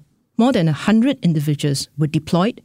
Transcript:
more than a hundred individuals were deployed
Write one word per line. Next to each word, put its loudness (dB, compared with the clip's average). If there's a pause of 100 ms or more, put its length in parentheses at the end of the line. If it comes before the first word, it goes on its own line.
(380)
more 2
than 0
a 2
hundred 0
individuals -2
were 0
deployed -2